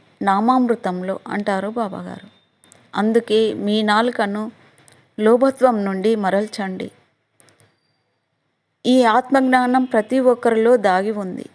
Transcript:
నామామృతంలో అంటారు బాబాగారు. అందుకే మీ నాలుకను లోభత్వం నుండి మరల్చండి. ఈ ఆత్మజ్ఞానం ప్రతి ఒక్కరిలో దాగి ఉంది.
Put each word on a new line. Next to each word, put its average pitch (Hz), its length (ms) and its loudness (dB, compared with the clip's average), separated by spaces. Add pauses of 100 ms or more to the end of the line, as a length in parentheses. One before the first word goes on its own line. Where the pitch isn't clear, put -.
(220)
నామామృతంలో 202 1040 0
అంటారు 202 420 -4
బాబాగారు. 196 600 -10 (640)
అందుకే 220 600 0
మీ 214 280 -2
నాలుకను 214 680 -2 (720)
లోభత్వం 240 640 2
నుండి 196 320 0
మరల్చండి. 196 760 -4 (2000)
ఈ 254 180 4
ఆత్మజ్ఞానం 254 800 2
ప్రతి 247 360 -2
ఒక్కరిలో 240 560 2
దాగి 196 340 0
ఉంది. 202 440 -10